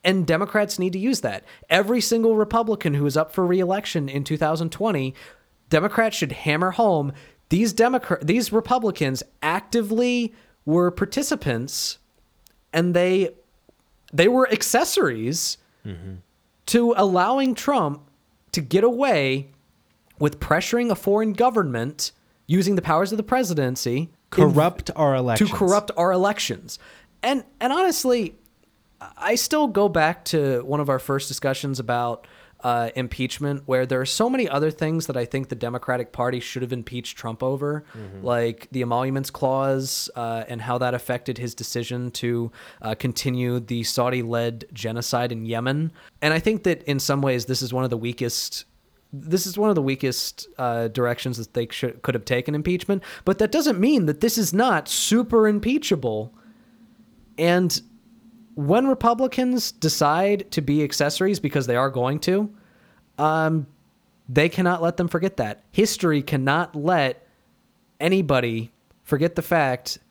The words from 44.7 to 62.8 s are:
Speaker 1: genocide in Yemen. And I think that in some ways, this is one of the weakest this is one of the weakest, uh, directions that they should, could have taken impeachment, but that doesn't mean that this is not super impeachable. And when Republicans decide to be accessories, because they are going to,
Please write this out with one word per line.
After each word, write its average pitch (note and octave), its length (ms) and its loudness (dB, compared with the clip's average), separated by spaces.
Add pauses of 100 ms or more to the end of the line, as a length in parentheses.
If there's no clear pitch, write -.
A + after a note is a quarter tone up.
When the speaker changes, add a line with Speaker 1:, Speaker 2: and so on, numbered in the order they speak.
Speaker 1:
genocide A#2+ 580 -4
in A2+ 140 -6
Yemen. C3 460 -2 (320)
And D3+ 100 2
I D#3+ 60 2
think A3 240 0
that F3 200 0
in C#3 160 -2
some C#3 220 0
ways, B2+ 240 0
this B2 160 -2
is A#2+ 100 -6
one B2+ 120 -2
of A#2+ 80 -2
the A#2 60 -2
weakest A#2+ 680 -6 (480)
this D#3+ 320 -2
is F#3 120 -8
one G#3 120 2
of G3 60 4
the D#3 60 2
weakest, C3 680 -4 (100)
uh, A#2 320 -2
directions A#2+ 480 -2
that A2+ 160 -12
they A#2 180 -2
should, - 300 -4
could C3 120 -2
have A2+ 120 -2
taken B2+ 300 0
impeachment, F3+ 480 0 (220)
but G3 140 2
that G#3+ 120 2
doesn't C#4+ 280 2
mean A#3 260 4
that D3 160 0
this A3+ 160 2
is F#3+ 160 0
not G3+ 360 2
super A3+ 580 4
impeachable. F#3+ 840 0 (1040)
And F3 440 2 (760)
when F3+ 320 2
Republicans B3+ 840 0
decide F3 800 0
to E3 100 -2
be C#3+ 220 2
accessories, D3+ 560 0
because C#3 280 0
they A#2+ 80 2
are C3 140 2
going C3 320 0
to, G#3 320 0 (640)